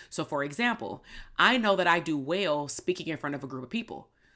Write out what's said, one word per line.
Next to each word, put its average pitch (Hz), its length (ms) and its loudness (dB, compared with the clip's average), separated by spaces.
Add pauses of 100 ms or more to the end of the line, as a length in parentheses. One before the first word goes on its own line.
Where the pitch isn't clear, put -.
(100)
So - 120 -4
for 143 220 -2
example, 147 580 -4 (360)
I 220 180 8
know 220 180 4
that 180 120 2
I 170 140 6
do 151 180 -2
well 147 500 0
speaking - 380 -4
in 156 100 -4
front 143 180 -6
of 135 80 -8
a 139 40 -8
group 127 180 -8
of 123 60 -14
people. 226 400 -8 (260)